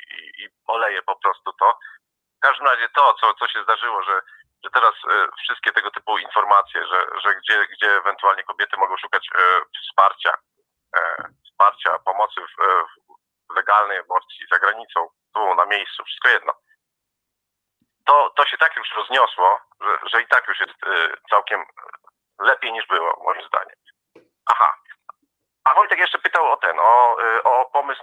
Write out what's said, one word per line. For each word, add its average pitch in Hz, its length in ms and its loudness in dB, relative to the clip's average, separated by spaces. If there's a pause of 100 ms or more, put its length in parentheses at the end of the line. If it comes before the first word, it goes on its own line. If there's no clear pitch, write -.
(180)
i, 82 260 -20
i 107 60 -20 (180)
oleje 104 340 -2
po 98 140 -6
prostu - 380 -4
to, 113 260 2 (580)
w - 20 -20
każdym 139 280 0
razie 117 220 0
to, 135 240 4
co, 110 200 0
co 117 140 -4
się 107 160 -8
zdarzyło, 110 400 -2
że, 95 180 -2 (420)
że - 60 -14
teraz, 117 240 2 (160)
e, 98 180 2 (160)
wszystkie 113 280 -4
tego 104 200 -2
typu - 260 -4
informacje, 101 720 0
że, 90 180 0 (180)
że 101 120 0
gdzie, 101 320 0
gdzie 104 300 0
ewentualnie 98 460 0
kobiety 104 340 -6
mogą 95 200 -2
szukać, - 380 -6
e, 92 40 2 (420)
wsparcia, - 520 0 (640)
e, 85 260 -4 (220)
wsparcia, - 600 0
pomocy 95 360 -4
w, 82 200 -14
e, 92 220 2 (640)
w 85 60 -16
legalnej 101 440 0
aborcji - 520 -8
za 87 80 2
granicą, 101 480 -4 (260)
tu 101 220 -2
na 90 100 2
miejscu, 101 380 -6
wszystko - 260 -2
jedno. - 240 0 (1500)
To, 143 300 6
to 143 100 4
się - 120 -4
tak 160 200 0
już - 180 -10
rozniosło, 107 640 2 (220)
że, 101 160 -2 (120)
że 117 120 0
i 117 60 -16
tak 127 200 2
już 98 120 -6
jest, - 280 -6
e, 82 300 -2 (120)
całkiem 104 360 0 (760)
lepiej 123 340 0
niż 110 140 -8
było, 85 380 -2
moim - 220 -4
zdaniem. - 280 -6 (680)
Aha. - 280 2 (920)
A - 120 2
Wojtek 190 240 2
jeszcze - 200 -2
pytał 160 320 0
o 139 60 0
ten, 82 220 -2
o, 120 440 6
e, 113 200 0
o 127 300 2
pomysł 139 300 -4